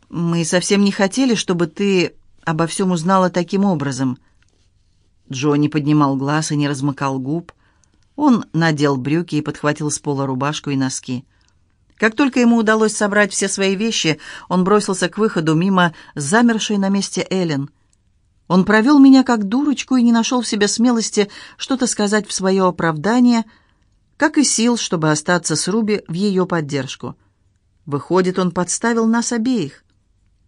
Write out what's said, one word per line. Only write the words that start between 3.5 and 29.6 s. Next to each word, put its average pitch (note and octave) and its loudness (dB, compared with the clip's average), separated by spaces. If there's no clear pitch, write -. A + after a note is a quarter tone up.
образом». C3+ -2
Джо C#3+ 0
не D3 2
поднимал D3 0
глаз D3 -2
и D3+ -2
не D3 0
размыкал C3+ -4
губ. D3+ -8
Он C#4 0
надел D3 0
брюки D3+ -4
и D3 -2
подхватил D3+ -4
с - -6
пола C#3 -4
рубашку C#3 -4
и C#3+ -2
носки. C3 -4
Как A3 0
только C4+ 0
ему A#3 4
удалось A3 2
собрать G3+ 0
все - -2
свои G3 -2
вещи, F#3 -2
он F3+ 2
бросился F#3+ 0
к - -18
выходу F3 0
мимо F3+ 2
замершей G#3+ 0
на G3 0
месте G3 -2
Эллен. D#3+ -2
Он F#3 4
провёл A3 4
меня C4+ 8
как A#3 0
дурочку C4 -2
и B3 4
не A#3 4
нашёл A#3 0
в A3 -6
себе G#3 0
смелости A3 0
что-то C4 -4
сказать G#3 -2
в - -10
своё F#3+ 0
оправдание, G#3+ 2
как D4+ -2
и D4 4
сил, A#3 0
чтобы D#3+ -2
остаться E3 -2
с - -4
Руби G#3 -2
в E3 -10
её F#3 0
поддержку. C#3 -6
Выходит, F3+ -2
он F3+ 0
подставил A3+ -2
нас A3+ 0
обеих. A3+ -4